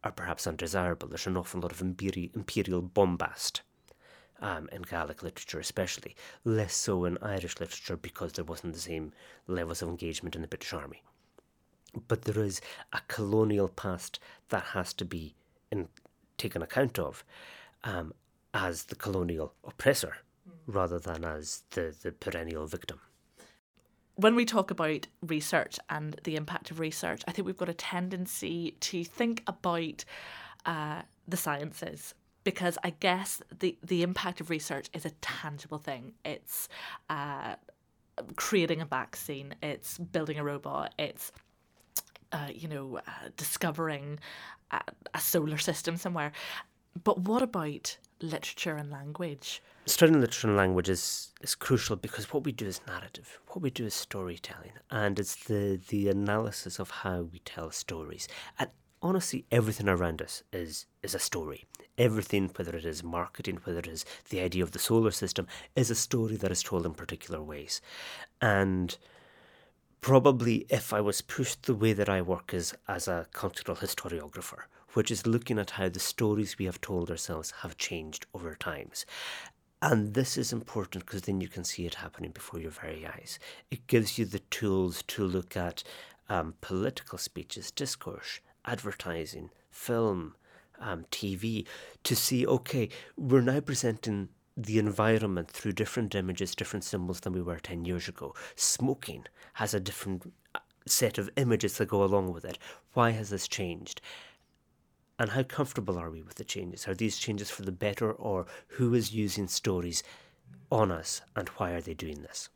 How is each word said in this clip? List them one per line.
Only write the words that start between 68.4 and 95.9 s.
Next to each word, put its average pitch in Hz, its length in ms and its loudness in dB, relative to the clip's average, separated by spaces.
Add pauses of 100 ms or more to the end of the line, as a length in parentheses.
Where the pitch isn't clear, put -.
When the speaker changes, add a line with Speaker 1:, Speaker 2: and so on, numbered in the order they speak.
Speaker 1:
And 98 560 4 (1040)
probably 123 680 8
if - 220 2
I 107 100 4
was 101 200 2
pushed - 420 -2
the 123 120 2
way 110 180 6
that 98 160 4
I 95 120 4
work 87 320 0
is 87 200 0 (140)
as 92 200 -2
a 87 260 0
cultural - 440 -4
historiographer, - 840 -6 (320)
which 110 180 4
is 110 160 0
looking 117 320 4
at 98 120 -2
how 95 180 2
the 92 100 -4
stories 107 580 2
we 98 80 0
have 90 160 -4
told 85 300 -2
ourselves 82 400 -4 (100)
have 85 160 -10
changed 78 560 -6
over 82 220 -8
times. - 500 -6 (760)
And 107 320 6
this 127 240 2
is 123 140 0
important 101 540 -4
'cause 95 180 -8
then 98 180 0
you 90 60 -2
can 90 160 -8
see 87 220 -4
it 82 100 -6
happening 87 360 -10
before - 280 -10
your 80 120 -6
very 80 340 -10
eyes. - 320 -12 (320)
It - 160 -8
gives 113 320 6
you 113 80 4
the 95 140 -4
tools 95 680 2
to - 180 -2
look 90 300 -2
at, 87 280 -4 (440)
um, 82 340 0
political 95 580 -2
speeches, - 500 -8
discourse, - 720 -6 (260)
advertising, 82 840 -4 (180)
film, 104 640 2 (440)
um, 87 320 -6
T 98 240 -2
V, 107 300 -2 (380)
to 123 120 2
see, 123 300 4
okay, 127 440 2 (260)
we're 135 260 8
now 131 180 6
presenting 110 720 0 (260)
the 107 240 2
environment 107 680 4
through - 240 -2
different 107 420 0